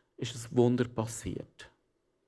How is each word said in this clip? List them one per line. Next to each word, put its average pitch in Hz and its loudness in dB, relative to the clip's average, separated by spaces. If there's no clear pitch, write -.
ist - -6
ein - -10
Wunder 123 6
passiert. - -8